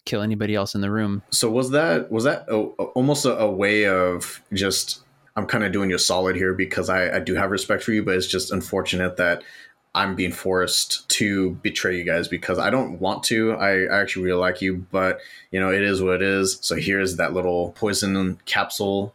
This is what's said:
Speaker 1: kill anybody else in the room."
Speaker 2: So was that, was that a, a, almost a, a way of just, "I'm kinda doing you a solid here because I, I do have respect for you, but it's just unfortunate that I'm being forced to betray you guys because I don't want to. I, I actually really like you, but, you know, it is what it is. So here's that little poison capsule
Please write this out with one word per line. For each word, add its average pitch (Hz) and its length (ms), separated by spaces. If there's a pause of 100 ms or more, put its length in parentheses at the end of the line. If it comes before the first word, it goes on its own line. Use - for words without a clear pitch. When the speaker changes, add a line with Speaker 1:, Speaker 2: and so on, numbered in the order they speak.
Speaker 1:
kill 110 180
anybody 104 320
else 101 200
in 101 80
the 101 80
room." 104 400
Speaker 2:
So 117 200
was 127 200
that, 160 420
was 110 120
that 135 240
a, 110 80
a, - 280 (100)
almost 139 300
a, 120 140
a 113 120
way 104 360
of 90 560 (100)
just, 95 480 (340)
"I'm 101 140
kinda 107 220
doing 98 200
you 90 60
a 87 40
solid 92 360
here 92 180
because 92 360
I, 92 260
I - 40
do - 140
have 95 160
respect 98 320
for 120 100
you, 107 120
but 95 120
it's 92 100
just - 260
unfortunate 92 640
that 87 260 (540)
I'm 95 200
being 90 160
forced - 800
to 98 420 (100)
betray 95 340
you 87 60
guys 85 240
because 87 320
I 87 100
don't 110 300
want 92 260
to. 110 280
I, 98 320
I 101 160
actually 95 240
really 90 160
like 90 200
you, 92 300
but, 92 300 (320)
you 95 80
know, 95 100
it 98 120
is 98 200
what 92 140
it 92 60
is. 98 400
So - 120
here's 92 440
that 87 140
little 87 440
poison 98 680
capsule 101 720